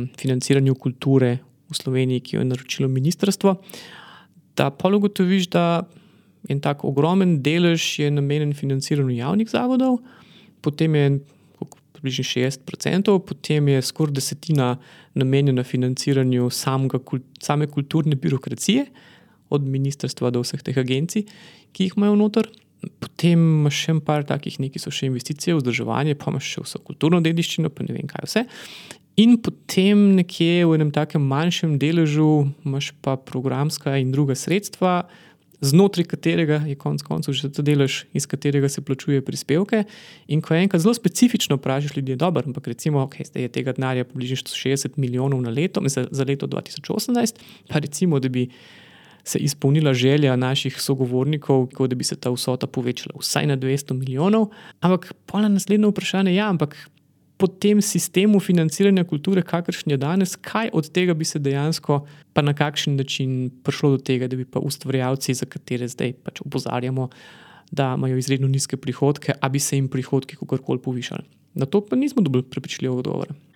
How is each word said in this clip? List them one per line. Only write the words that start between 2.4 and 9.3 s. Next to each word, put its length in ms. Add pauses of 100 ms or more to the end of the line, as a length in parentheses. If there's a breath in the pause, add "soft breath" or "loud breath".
je 40
naročilo 440
ministrstvo, 640 (1040 loud breath)
da 120
pol 260
ugotoviš, 540
da 340 (600 soft breath)
en 160
tak 240
ogromen 580
delež 560
je 120
namenjen 440
financiranju 580
javnih 380